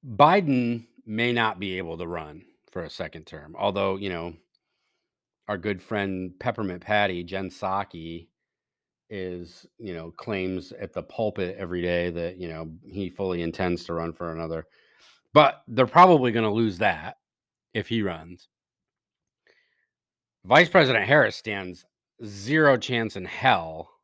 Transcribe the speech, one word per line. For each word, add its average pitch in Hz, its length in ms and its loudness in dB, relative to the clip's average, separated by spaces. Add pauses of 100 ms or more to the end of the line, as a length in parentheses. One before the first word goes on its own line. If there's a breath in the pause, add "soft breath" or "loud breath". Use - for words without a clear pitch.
Biden 127 800 2 (200)
may 117 280 -2
not 110 260 0
be 92 200 -6
able 82 180 -8
to 87 80 -8
run 78 400 -10 (260)
for 90 120 -8
a 78 60 -12
second 80 360 -12
term, - 320 -18
although, 98 380 0
you 98 140 -6
know, 85 260 -8 (1120)
our 104 100 -4
good 92 240 -4
friend 95 580 -4
Peppermint 101 420 -6
Patty, 101 420 -2
Jen 95 260 -8
Psaki, 87 800 -8 (840)
is, 90 560 -12 (140)
you 101 160 -10
know, 82 160 -12
claims 92 600 -4
at - 200 -12
the 90 80 -6
pulpit 98 560 -4
every 90 240 -6
day 87 300 0
that, 85 260 -6
you 90 100 -10
know, 80 240 -10 (120)
he 95 260 -8
fully 92 320 -4
intends 85 440 -2
to 85 80 -8
run 82 200 -6
for 85 180 -10
another. 80 360 -8 (640 soft breath)
But 147 340 4
they're 123 200 2
probably 165 440 8
gonna 107 220 2
lose 107 240 2
that 85 400 -2 (560)
if 107 140 -4
he 117 160 0
runs. 87 440 -10 (2000)
Vice 151 240 6
President 127 360 4
Harris 123 300 4
stands 95 480 -8 (400)
zero 123 540 4
chance 113 380 -2
in 92 100 -8
hell 82 640 -2 (140)